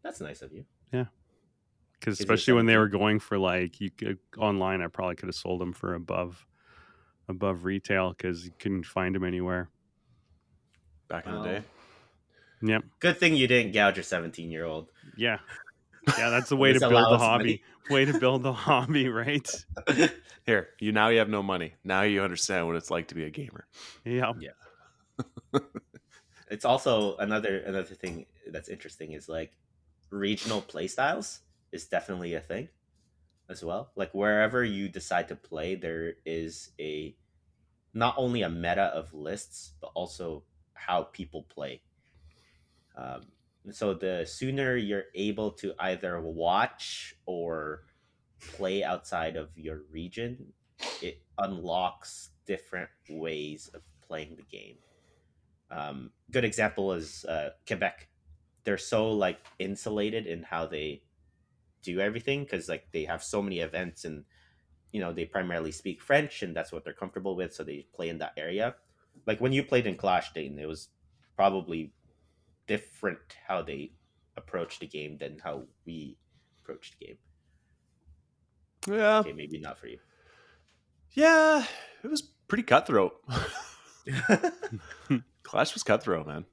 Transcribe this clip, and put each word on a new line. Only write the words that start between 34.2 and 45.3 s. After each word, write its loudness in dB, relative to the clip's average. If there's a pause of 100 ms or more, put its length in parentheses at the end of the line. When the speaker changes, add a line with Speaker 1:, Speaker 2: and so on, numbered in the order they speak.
Speaker 1:
you -2
decide -2
to -8
play, -6
there -6 (100)
is -6 (100)
a, -8 (800)
not 2
only 2
a 0
meta 2
of -2
lists, -10 (100)
but -14
also -8 (320)
how -2
people -12
play. -12 (1120)
Um, -12 (480)
so 0
the -2
sooner -2
you're -2 (100)
able -2